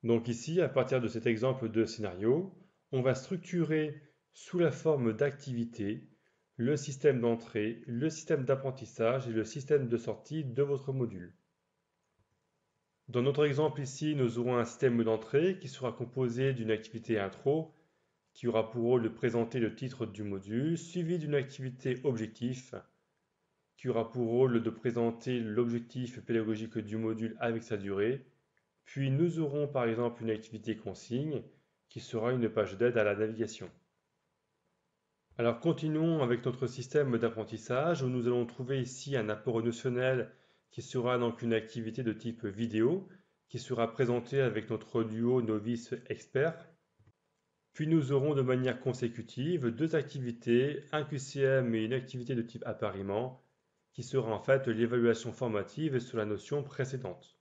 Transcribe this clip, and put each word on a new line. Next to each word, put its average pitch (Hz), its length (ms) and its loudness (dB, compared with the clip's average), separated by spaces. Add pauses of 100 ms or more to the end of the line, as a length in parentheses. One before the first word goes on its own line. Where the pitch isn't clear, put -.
Donc 117 260 4
ici, 156 320 0
à 151 80 4
partir 131 320 2
de 113 80 0
cet 113 180 -2
exemple 120 440 2
de 110 140 4
scénario, 110 680 0 (380)
on 131 100 2
va 131 120 4
structurer 156 840 -2 (320)
sous - 260 -8
la 165 120 6
forme 131 440 2
d'activités 117 960 -2 (480)
le 131 200 2
système 139 440 2
d'entrée, 113 680 0
le 127 240 0
système 151 340 -2
d'apprentissage 131 840 0
et 117 40 -4
le 110 120 2
système 135 440 0
de 117 80 2
sortie 127 480 -4
de 127 180 0
votre 139 300 0
module. 98 420 -4 (1700)
Dans 123 140 2
notre 143 240 4
exemple 143 340 2
ici, 151 360 -2
nous 117 220 2
aurons 120 200 2
un 117 60 2
système 117 380 2
d'entrée 139 560 2
qui 139 100 -12
sera 123 240 -6
composé 127 600 -2
d'une 113 180 -2
activité 110 480 -2
intro, 135 560 0 (600)
qui - 140 -2
aura 110 220 2
pour 120 120 -2
rôle 120 200 4
de 110 60 0
présenter 117 520 0
le 107 140 0
titre 127 300 -6
du 101 180 -8
module, 107 540 -2
suivi 170 420 -4
d'une 151 160 -2
activité 131 720 -4
objectif, 120 680 -4 (1000)
qui - 120 -6
aura 113 220 0
pour 120 180 -2
rôle 120 340 4
de 113 80 0
présenter 117 680 0
l'objectif 117 800 -2
pédagogique 110 580 -2
du 104 180 -4
module 113 420 -2
avec 117 240 -2
sa 110 140 -4
durée, 101 500 0 (580)
puis 135 260 -2
nous 160 280 2
aurons 147 300 0
par 131 160 0
exemple 117 380 0
une 113 80 0
activité 107 460 -4
consigne, 120 680 -6 (460)
qui - 120 -14
sera 120 320 -2
une 120 160 2
page 101 280 0
d'aide 120 200 4
à 107 80 4
la 104 100 4
navigation. 107 560 -4 (1700)
Alors 117 220 2
continuons 156 640 2
avec 120 220 2
notre 123 220 -2
système 127 520 0
d'apprentissage, 120 840 0
où 127 60 0
nous 123 180 0
allons 123 200 2
trouver 131 340 -4
ici 127 360 -6
un 107 120 0
apport 113 340 0
notionnel 123 720 0 (380)
qui 113 120 -12
sera 123 360 0
donc 120 240 0
une 117 120 2
activité 113 480 -2
de 113 100 0
type 113 320 -6
vidéo, 113 640 2 (400)
qui 120 100 -8
sera 117 340 -2
présentée 120 480 0
avec 110 280 0
notre 113 360 -2
duo 117 380 2
novice 113 520 -2 (140)
expert. - 600 -2 (1040)
Puis 156 140 -2
nous 151 260 4
aurons 143 220 4
de 135 80 4
manière 127 380 2
consécutive 127 880 -2
deux 160 260 0
activités, 127 840 2 (120)
un 151 120 0
Q 143 140 -6
C 139 220 -6
M 131 340 4
et 110 100 2
une 113 80 -2
activité 127 420 -4
de 113 80 0
type 117 240 -8
appariement, 104 760 -4 (500)
qui - 100 -10
sera 117 280 0
en 104 100 -2
fait 135 280 4
l'évaluation 117 640 2
formative 127 640 -2
sur 120 200 -4
la 107 80 0
notion 107 360 -4
précédente. 131 800 -8